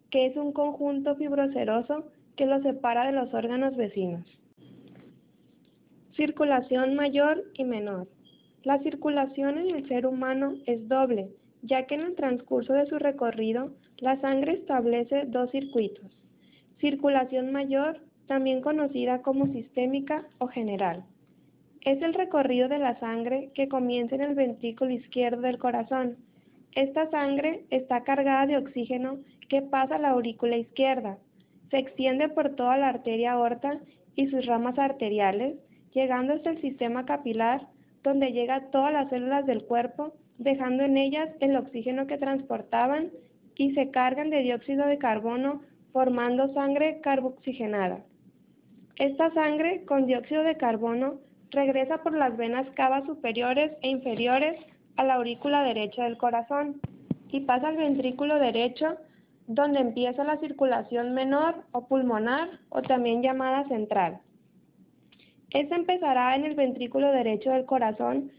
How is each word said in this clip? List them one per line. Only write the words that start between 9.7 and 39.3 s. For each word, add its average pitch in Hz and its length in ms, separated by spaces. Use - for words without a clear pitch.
el 277 120
ser 247 180
humano 262 480
es 226 220
doble, 247 420
ya 262 240
que 294 100
en 302 60
el 359 140
transcurso 254 580
de 285 140
su 294 120
recorrido, 240 720
la 262 240
sangre 269 320
establece 247 720
dos 247 260
circuitos. 269 600
Circulación 269 720
mayor, 277 480
también 262 340
conocida 269 600
como 277 260
sistémica 277 800
o 247 100
general. 196 560
Es 269 200
el 330 120
recorrido 277 540
de 285 100
la 269 220
sangre 240 560
que 269 140
comienza 247 460
en 269 60
el 285 140
ventrículo 240 560
izquierdo 240 500
del 247 160
corazón. 247 600
Esta 277 340
sangre 294 600
está 254 340
cargada 277 420
de 285 120
oxígeno 254 600
que 277 140
pasa 269 340
a 302 40
la 294 100
aurícula 233 480
izquierda. 233 600
Se 269 60
extiende 262 500
por 294 280
toda 254 220
la 277 120
arteria 233 420
aorta 247 480
y 277 120
sus 262 180
ramas 240 320
arteriales, 226 800
llegando 262 400
hasta 302 160
el 320 120
sistema 254 440
capilar, 262 640
donde 277 280
llega 240 240
a 269 160
todas 277 220
las 277 160
células 262 360